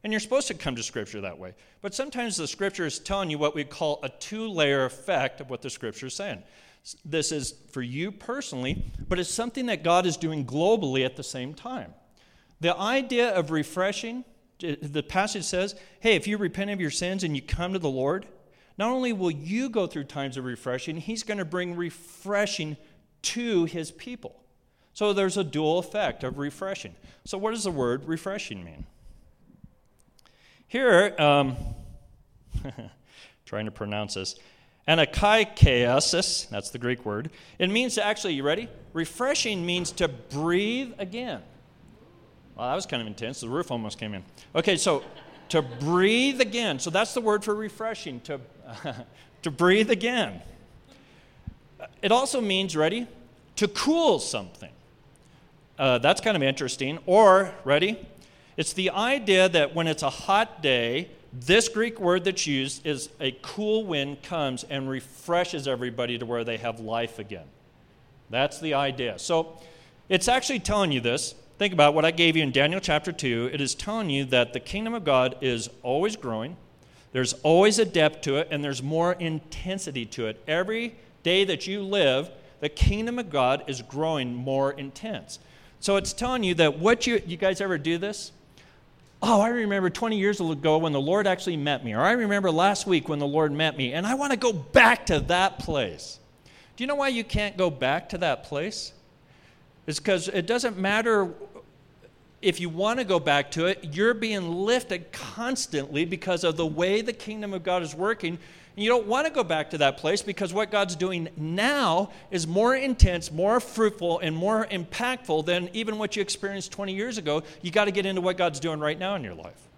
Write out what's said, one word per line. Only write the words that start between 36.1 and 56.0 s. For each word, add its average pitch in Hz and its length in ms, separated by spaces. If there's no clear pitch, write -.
that's 101 200
the 123 80
Greek 120 280
word. 110 240
It 180 120
means 240 240
to 208 100
actually, 208 300
you 135 80
ready? 180 260
Refreshing 202 720
means 175 280
to 175 160
breathe 180 880
again. 185 440
Wow, 123 140
that 135 60
was 190 100
kind 131 160
of 110 60
intense. 113 340
The 117 80
roof 156 220
almost 113 280
came 107 140
in. 92 120
Okay, 170 220
so 156 280
to 160 120
breathe 185 800
again. 214 400
So 175 100
that's 208 240
the 247 80
word 208 220
for 214 100
refreshing, 214 680
to, 143 180
<laughs> - 500
to 170 80
breathe 190 400
again. 214 520
It 202 100
also 262 300
means, 190 340
ready, 190 300
to 208 120
cool 294 500
something. 98 540
Uh, 131 180
that's 135 240